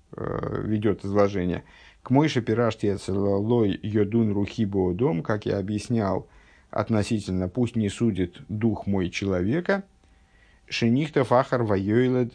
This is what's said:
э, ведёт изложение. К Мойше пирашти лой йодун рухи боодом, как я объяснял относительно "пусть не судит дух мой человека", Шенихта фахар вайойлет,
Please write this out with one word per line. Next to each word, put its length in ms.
э, 520
ведёт 360
изложение. 600
К 80
Мойше 320
пирашти 520
лой 720
йодун 500
рухи 340
боодом, 560
как 240
я 100
объяснял 720
относительно 800
"пусть 280
не 140
судит 580
дух 380
мой 220
человека", 760
Шенихта 540
фахар 420
вайойлет, 720